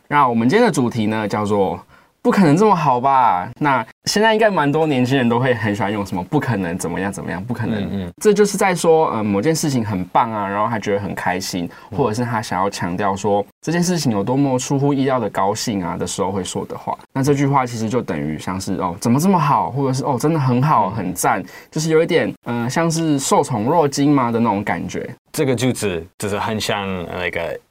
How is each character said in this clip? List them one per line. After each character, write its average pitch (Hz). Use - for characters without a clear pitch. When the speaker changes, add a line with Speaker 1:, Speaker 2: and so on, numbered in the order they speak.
Speaker 1:
那 143
我 120
们 113
今 170
天 240
的 196
主 131
题 110
呢， 110
叫 104
做 98
不 247
可 202
能 147
这 208
么 214
好 143
吧？ 117
那 151
现 208
在 220
应 214
该 220
蛮 151
多 156
年 127
轻 127
人 120
都 117
会 127
很 107
喜 110
欢 101
用 104
什 98
么 87
“不 147
可 117
能” 90
怎 85
么 87
样 98
怎 76
么 80
样， 85
不 120
可 113
能。 107
Speaker 2:
嗯， 92
嗯。 92
Speaker 1:
这 214
就 202
是 202
在 196
说， 160
呃， 107
某 101
件 160
事 156
情 127
很 98
棒 113
啊， 101
然 101
后 110
他 117
觉 101
得 101
很 90
开 90
心， 90
Speaker 2:
嗯。 101
Speaker 1:
或 131
者 107
是 120
他 117
想 98
要 98
强 90
调 98
说 101
这 156
件 175
事 175
情 143
有 98
多 123
么 135
出 135
乎 143
意 135
料 131
的 113
高 98
兴 101
啊 87
的 92
时 95
候 95
会 98
说 -
的 -
话。 -
那 139
这 143
句 139
话 135
其 120
实 110
就 123
等 85
于 76
像 92
是 98
，“哦， 87
怎 117
么 135
这 180
么 190
好？” 127
或 139
者 131
是 131
，“哦， 139
真 151
的 160
很 127
好， 135
Speaker 2:
嗯。 95
Speaker 1:
很 92
赞。” 107
就 -
是 160
有 156
一 170
点， 147
呃， 120
像 165
是 160
受 175
宠 113
若 156
惊 143
嘛 131
的 113
那 117
种 101
感 90
觉。 90
Speaker 2:
这 160
个 131
句 120
子 90
就 107
是 101
很 110
像 101
那 87
个 82